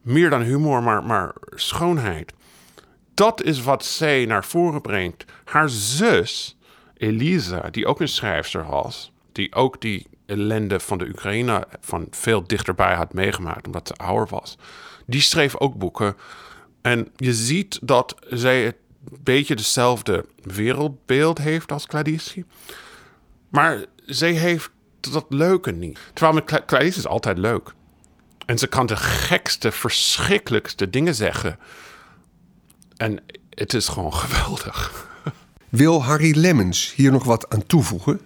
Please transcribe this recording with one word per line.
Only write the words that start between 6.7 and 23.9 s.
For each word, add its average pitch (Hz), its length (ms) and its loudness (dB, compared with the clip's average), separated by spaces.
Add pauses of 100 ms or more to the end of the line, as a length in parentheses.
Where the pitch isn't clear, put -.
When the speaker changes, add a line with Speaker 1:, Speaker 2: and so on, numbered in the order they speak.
Speaker 1:
Elisa, 110 720 -2
die 110 160 -4
ook 147 160 0
een 151 60 0
schrijfster 82 580 -4
was, 71 460 -6 (200)
die - 220 -6
ook 127 280 0
die 104 260 -6 (180)
ellende 104 540 -2
van - 180 -6
de 90 100 -6
Oekraïne 104 600 -2 (140)
van 82 300 -8
veel 107 360 0
dichterbij 92 480 0
had 85 180 -4
meegemaakt, 90 520 -4
omdat 90 220 -10
ze - 80 -12
ouder 104 320 -2 (120)
was, - 180 -16 (480)
die 135 160 0
schreef 147 340 2
ook 131 200 -2
boeken. 101 400 -2 (680)
En 117 340 0
je 127 180 0
ziet 123 480 -2
dat 127 340 2 (140)
zij 127 340 2
het 117 120 -2 (440)
beetje 139 360 2
dezelfde 110 680 0 (160)
wereldbeeld 131 960 0
heeft 156 340 -4
als 147 160 -8
Clarice. 156 580 -4 (1040)
Maar 147 360 2 (200)